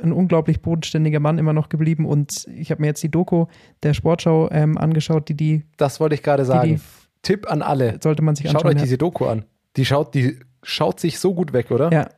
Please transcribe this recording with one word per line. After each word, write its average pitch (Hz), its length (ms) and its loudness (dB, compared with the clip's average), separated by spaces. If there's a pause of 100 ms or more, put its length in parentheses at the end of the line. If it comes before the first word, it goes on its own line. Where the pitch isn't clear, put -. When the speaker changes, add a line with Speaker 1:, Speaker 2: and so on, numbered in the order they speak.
Speaker 1:
ein 165 100 0
unglaublich 165 500 2
bodenständiger 156 580 -2
Mann 151 180 0
immer 156 140 0
noch 151 160 0
geblieben. 156 380 0
Und - 500 -2
ich 160 160 -8
hab 156 80 -4
mir 151 80 2
jetzt 147 160 -4
die 151 60 -4
Doku 170 360 2 (380)
der 151 100 2
Sportschau, 160 560 2
ähm, 156 260 2
angeschaut, 156 520 0
die, 156 80 -4
die 156 280 0 (120)
Speaker 2:
Das 139 240 -2
wollte 156 160 2
ich 139 80 -14
gerade 143 180 2
Speaker 1:
die, 131 60 0
Speaker 2:
sagen. 127 280 4
Speaker 1:
die 147 40 -8 (420)
Speaker 2:
Tipp 208 260 -2
an - 140 -2
alle. 131 400 0
Speaker 1:
sollte 156 200 0
man 156 120 2
sich 143 120 -6
Speaker 2:
Schaut 147 100 0
Speaker 1:
anschauen, 151 160 2
Speaker 2:
euch 143 60 2
Speaker 1:
ja. 143 60 2
Speaker 2:
diese 127 140 0
Doku 170 280 -2
an. 110 180 -2 (320)
Die 135 80 2
schaut, 147 300 0
die 131 240 0 (240)
schaut - 360 -2
sich 165 220 -4
so 190 140 0
gut 170 180 -4
weg, 127 180 -2
oder? 139 220 2
Speaker 1:
Ja, 156 260 2